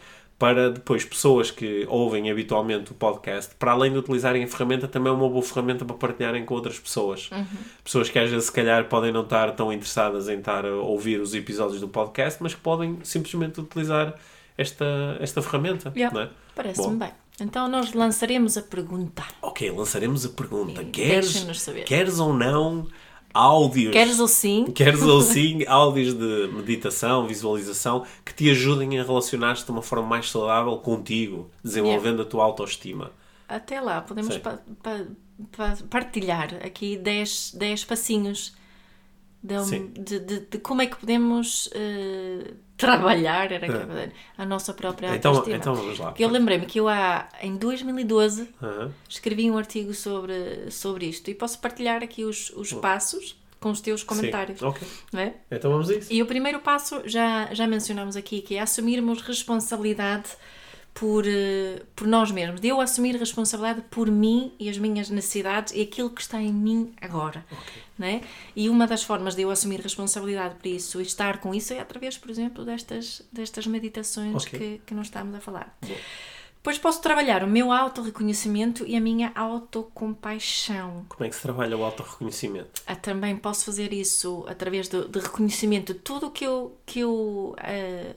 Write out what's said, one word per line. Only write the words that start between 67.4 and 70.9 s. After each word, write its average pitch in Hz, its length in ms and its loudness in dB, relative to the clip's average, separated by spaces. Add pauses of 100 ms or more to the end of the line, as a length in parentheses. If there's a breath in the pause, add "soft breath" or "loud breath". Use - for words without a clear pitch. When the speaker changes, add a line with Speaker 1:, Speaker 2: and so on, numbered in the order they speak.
Speaker 1:
Ok. - 320 -16 (160)
Speaker 2:
não 185 80 -4
é? 214 140 -2 (340 loud breath)
E 214 160 2
uma 233 160 6
das 220 160 0
formas 190 320 -2
de 190 80 0
eu 190 80 2
assumir 196 300 0
responsabilidade 196 760 -4
por 180 140 -10
isso 180 320 -6